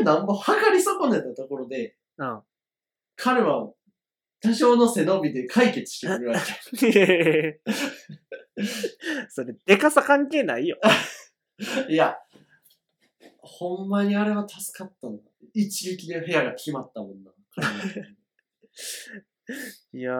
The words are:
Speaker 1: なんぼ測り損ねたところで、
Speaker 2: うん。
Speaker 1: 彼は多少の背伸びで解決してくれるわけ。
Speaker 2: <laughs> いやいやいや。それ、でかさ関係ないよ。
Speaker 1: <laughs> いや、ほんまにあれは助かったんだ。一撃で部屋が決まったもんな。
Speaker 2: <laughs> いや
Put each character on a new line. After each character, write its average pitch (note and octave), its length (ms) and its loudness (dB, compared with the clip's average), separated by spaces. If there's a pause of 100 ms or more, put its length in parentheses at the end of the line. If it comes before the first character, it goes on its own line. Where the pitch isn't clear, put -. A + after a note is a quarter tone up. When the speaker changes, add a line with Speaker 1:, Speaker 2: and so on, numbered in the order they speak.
Speaker 1:
な E3 180 4
ん - 20 -6
ぼ G3 100 0
測 G#4+ 360 2
り F#4 100 6
損 F#4 300 0
ね D#3+ 100 0
た B2+ 120 -8
と C3+ 160 -12
こ C#3 80 -8
ろ B2+ 100 -10
で、 A#2+ 300 -8 (200)
Speaker 2:
う C#3+ 80 -8
ん。 A2 160 -8 (760)
Speaker 1:
彼 B3 240 0
は C3+ 320 -2 (680)
多 A3+ 140 2
少 A#3+ 240 6
の A#3 100 6
背 G3 160 0
伸 F#3+ 160 2
び C3 140 -2
で B2+ 140 -6
解 A#3 260 4
決 - 200 -8
し - 80 -12
て - 60 -6
く - 60 0
れ - 60 -4
る A#2+ 100 -6
わ - 100 0 (380)
け。 C4 100 4
Speaker 2:
<laughs> - 0 -
い A#3 80 6
や G3 100 8
い E3+ 40 4
や D#3+ 400 4
い D3+ 100 -14
や。 - 140 -6 (1600)
そ C3+ 140 -8
れ、 A#2+ 100 -10 (120)
で G3+ 120 8
か D4+ 140 4
さ C#4 120 4
関 C#4+ 260 2
係 D4 140 0
な B2+ 160 -2
い D3 80 -2
よ。 - 120 -6 (800)
Speaker 1:
<laughs> C4 320 -6
い D#3 60 0
や、 - 220 2 (1200)
ほ F3+ 460 -8
ん G3 40 -4
ま G3+ 140 4
に G3+ 120 4
あ G#3 80 2
れ G#3+ 80 2
は G#3 160 -2
助 - 300 -12
か F#3 80 -12
っ - 160 -18
た - 60 -10
ん G#3 100 -10
だ。 - 60 -20 (300)
一 G3 360 -2
撃 D#3+ 180 -8
で E3 140 -6
部 E3+ 100 -6
屋 D3+ 120 2
が A#2 100 -4
決 - 180 -10
ま C#3 100 -6
っ - 120 -16
た A2 80 -12
も G2 80 -12
ん G2 140 -20
な。 F#2+ 100 -20 (240)
Speaker 2:
<laughs> F3 560 -8 (1800)
い B2+ 80 -10
や B2+ 180 -4